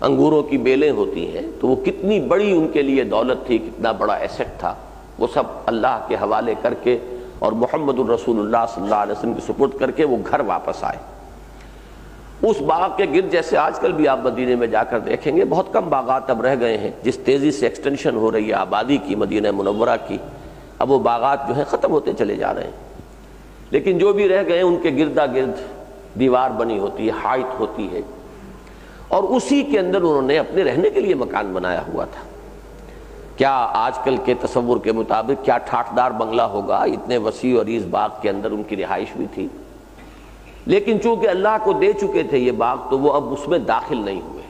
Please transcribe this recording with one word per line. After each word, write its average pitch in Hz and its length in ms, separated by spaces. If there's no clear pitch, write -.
अंगूरों 143 400
की 135 180
बेलें 143 320
होती 87 340
हैं, 85 200
तो 127 100
वो 131 160
कितनी 196 360
बड़ी 190 320
उनके 156 300
लिए 135 240
दौलत 117 440
थी, 117 80
कितना 104 360
बड़ा 98 260
एसेट - 360
था, 87 200
वो 120 100
सब - 400
अल्लाह 117 300
के 110 80
हवाले 110 400
करके 120 640
और 110 120
मुहम्मदुर 123 580
रसूलुल्लाह 117 540
सल्लल्लाहु 104 360
अलैहि 101 160
वसल्लम 113 160
की 113 60
सुपुर्द 110 340
करके 131 300
वो 131 140
घर 135 240
वापस 87 420
आए। - 140
उस 214 160
बाग 165 300
के 196 160
गिर्द, 170 240
जैसे 165 260
आजकल 170 360
भी 151 140
आप 131 200
मदीने 123 300
में 117 140
जाकर 113 300
देखेंगे, 139 440
बहुत 180 300
कम 185 160
बागात 131 400
अब 113 120
रह 131 120
गए 117 220
हैं। 101 180
जिस - 200
तेज़ी 143 280
से 123 140
extension 139 500
हो 110 140
रही 107 180
है 104 60
आबादी 104 440
की, 98 180
मदीना 104 360
मुनव्वरा 104 440
की, 98 140
अब 123 80
वो 135 120
बागात 123 480
जो 131 60
हैं 143 120
ख़त्म - 240
होते 151 240
चले 104 220
जा 98 140
रहे 98 140
हैं, - 100
लेकिन 175 260
जो 202 140
भी 202 160
रह 190 140
गए 170 140
हैं 185 80
उनके 175 280
गिरदा 147 360
गिर्द 131 400
दीवार 127 340
बनी 113 260
होती 101 280
है, 110 160
height 127 380
होती 107 260
है, 87 180
और 202 140
उसी 269 280
के 285 140
अंदर 185 240
उन्होंने 143 360
अपने 151 240
रहने 151 280
के 403 100
लिए 196 160
मकान 104 380
बनाया 90 280
हुआ - 240
था। - 240
क्या 135 120
आजकल 127 640
के 127 180
तसव्वुर 120 440
के 104 140
मुताबिक 113 500
क्या 139 160
ठाठदार 120 540
बंगला 113 320
होगा? 101 420
इतने 123 320
वसी 113 360
और 113 100
अरीज 110 200
बाग 101 260
के 104 60
अंदर 101 240
उनकी 107 240
रिहाइश 92 360
भी - 140
थी, - 240
लेकिन 202 300
चूंकि 220 280
अल्लाह 202 320
को 202 160
दे 190 180
चुके 202 320
थे 139 140
ये 123 160
बाग, 117 240
तो 135 80
वो 139 120
अब 135 220
उसमें 156 340
दाखिल 117 320
नहीं 98 240
हुए। - 280